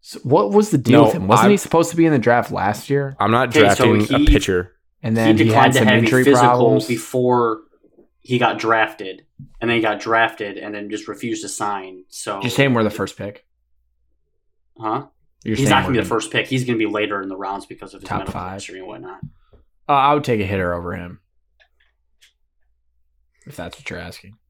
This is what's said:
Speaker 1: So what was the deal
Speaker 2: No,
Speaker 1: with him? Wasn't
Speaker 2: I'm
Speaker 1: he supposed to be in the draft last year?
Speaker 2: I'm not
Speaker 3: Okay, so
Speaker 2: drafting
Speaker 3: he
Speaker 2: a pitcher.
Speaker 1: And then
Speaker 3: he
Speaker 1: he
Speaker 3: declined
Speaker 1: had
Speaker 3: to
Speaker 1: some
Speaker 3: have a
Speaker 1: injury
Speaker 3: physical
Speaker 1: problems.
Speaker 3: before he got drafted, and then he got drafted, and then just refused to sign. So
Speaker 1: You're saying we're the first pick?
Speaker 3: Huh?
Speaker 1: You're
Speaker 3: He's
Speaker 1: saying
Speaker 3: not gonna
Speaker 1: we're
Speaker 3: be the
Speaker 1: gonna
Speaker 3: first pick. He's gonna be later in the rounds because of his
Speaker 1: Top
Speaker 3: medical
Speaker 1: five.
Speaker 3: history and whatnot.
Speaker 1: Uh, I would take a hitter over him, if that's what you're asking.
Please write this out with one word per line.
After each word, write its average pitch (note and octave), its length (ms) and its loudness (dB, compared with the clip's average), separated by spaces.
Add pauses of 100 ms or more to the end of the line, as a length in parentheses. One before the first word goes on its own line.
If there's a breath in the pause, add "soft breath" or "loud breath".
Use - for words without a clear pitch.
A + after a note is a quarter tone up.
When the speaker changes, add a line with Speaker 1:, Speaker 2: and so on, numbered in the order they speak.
Speaker 1:
So - 220 -20
what F#3+ 280 2
was G#3 200 4
the D#3 60 0
deal B2+ 240 6
Speaker 2:
No, - 40 8
Speaker 1:
with - 100 2
him? F#2 120 -4
Wasn't G#2+ 180 6
Speaker 2:
I'm G#3 60 6
Speaker 1:
he G3+ 60 6
supposed E3 340 0
to E3 60 -8
be E3 80 4
in D#3+ 60 4
the C#3 80 2
draft A#2+ 320 2
last G2+ 380 -4
year? C#3 300 -2
Speaker 2:
I'm G2+ 120 2
not B2 180 2
Speaker 3:
Okay, A#2 240 6
so B2+ 200 2
Speaker 2:
drafting G#2+ 240 0
Speaker 3:
he D3 80 4
Speaker 2:
a - 20 6
pitcher. F#2 460 2 (300)
Speaker 1:
And A2+ 120 -2
then A2 220 4
Speaker 3:
he A2 60 4
Speaker 1:
he A2+ 60 4
Speaker 3:
declined A2+ 160 6
Speaker 1:
had B2+ 80 4
Speaker 3:
to C3 60 2
Speaker 1:
some A2+ 80 4
Speaker 3:
have G#2+ 80 4
a A#2 40 4
Speaker 1:
injury A#2+ 240 2
Speaker 3:
physical B2+ 260 6
Speaker 1:
problems. A#2+ 380 2
Speaker 3:
before A#2+ 760 -2 (580)
he B2 180 -4
got A2+ 220 0
drafted, A2 680 -4 (340)
and A#2 100 -4
then A#2 80 0
he A2 40 0
got G#2+ 180 -4
drafted, A2+ 580 -4
and G#2 180 -14
then G#2 160 -12
just G#2 160 -10
refused A2 360 -8
to G2 60 -12
sign. F#2+ 600 -8
So G2+ 320 -10
Speaker 1:
You're A#2+ 100 -6
saying C#3 220 2
we're A2+ 100 0
the G#2+ 80 0
first - 260 -8
pick? - 280 -14 (1300)
Speaker 3:
Huh? A2+ 300 -6 (360)
Speaker 1:
You're A2 120 -4
Speaker 3:
He's C3+ 120 0
Speaker 1:
saying - 40 2
Speaker 3:
not D3+ 60 4
gonna - 100 0
Speaker 1:
we're - 60 -4
Speaker 3:
be A#2+ 40 0
the A2 60 0
Speaker 1:
gonna G#2+ 60 -8 (120)
Speaker 3:
first - 100 -12
pick. A2+ 160 -4
He's B2+ 180 -4
gonna A#2+ 120 -2
be A2 80 0
later G2+ 360 -4
in F#2+ 80 -10
the F#2+ 80 -12
rounds G2 280 -10
because F#2+ 300 -20
of F#2+ 60 -20
his F#2+ 80 -18
Speaker 1:
Top F#2+ 100 -6
Speaker 3:
medical F#2+ 200 -10
Speaker 1:
five. F#2 140 -12
Speaker 3:
history G2 260 -14
and F#2 80 -16
whatnot. F#2 340 -18 (680)
Speaker 1:
Uh, C#3+ 40 2
I C#3 200 2
would D3 100 -2
take A#2 160 -2
a G2 60 -2
hitter F#2 280 -4
over F2 220 -8
him, F2 240 -14 (2250)
if - 80 -20
that's F2 220 -14
what - 120 -16
you're D#2+ 100 -12
asking. F#2 380 -18 (120)